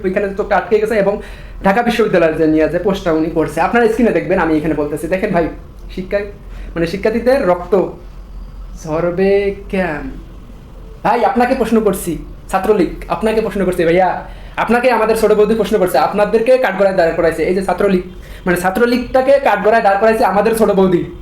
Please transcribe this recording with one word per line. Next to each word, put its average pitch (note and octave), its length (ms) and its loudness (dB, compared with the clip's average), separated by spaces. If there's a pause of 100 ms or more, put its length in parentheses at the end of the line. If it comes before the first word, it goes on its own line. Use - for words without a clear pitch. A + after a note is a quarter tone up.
ওইখানে G3 320 -2
চোখটা G#3+ 200 -2
আটকে G#3 220 2
গেছে G#3+ 160 0
এবং G#3 260 2 (440)
ঢাকা G3 180 2
বিশ্ববিদ্যালয়ের F#3 540 2
যে D#3+ 100 2
নিয়ে D#3 220 4
যে E3 100 -2
পোস্টটা F#3+ 340 0
উনি D#3+ 180 0
করছে, D#3 300 -2
আপনারা A3+ 280 2
স্ক্রিনে A3 220 2
দেখবেন, E3 280 0
আমি D#3+ 180 2
এখানে D#3 180 0
বলতেছি। D3 320 -4
দেখেন F#3 240 -2
ভাই, D#3+ 180 0 (460)
শিক্ষা, F#3+ 240 -4 (560)
মানে E3+ 120 -2
শিক্ষার্থীদের A3 600 0
রক্ত F3+ 340 0 (1000)
ঝরবে F#3+ 720 0 (140)
কেন? D#3 420 -4 (960)
ভাই, A3+ 200 2
আপনাকে B3 300 2
প্রশ্ন A#3 260 2
করছি, F#3+ 380 -2 (300)
ছাত্রলীগ, F3+ 420 2 (180)
আপনাকে A3 320 0
প্রশ্ন G3+ 240 -2
করছি F3+ 200 0
ভাইয়া, E3+ 400 2 (320)
আপনাকে A#3+ 340 2
আমাদের A3+ 260 2
ছোট G#3 160 2
বৌদি G#3 220 4
প্রশ্ন G#3+ 240 0
করছে, F3+ 200 2
আপনাদেরকে A3 600 2
কাঠগড়ায় G3 380 0
দাঁড় E3 200 4
করাইছে। E3 280 2
এই F#3 100 0
যে F#3+ 80 0
ছাত্রলীগ, F#3 400 0 (440)
মানে F3+ 100 2
ছাত্রলীগটাকে B3 760 2
কাঠগড়ায় A3 500 4
দাঁড় G3 180 2
করাইছে A3 240 4
আমাদের G3 340 2
ছোট G3+ 120 4
বৌদি। F#3 340 4 (180)